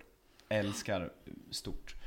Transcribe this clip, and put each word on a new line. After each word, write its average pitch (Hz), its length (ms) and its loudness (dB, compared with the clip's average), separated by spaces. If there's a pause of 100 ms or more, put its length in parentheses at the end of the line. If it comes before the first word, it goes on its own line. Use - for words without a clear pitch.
(480)
Älskar 101 640 2 (380)
stort. - 440 -4 (120)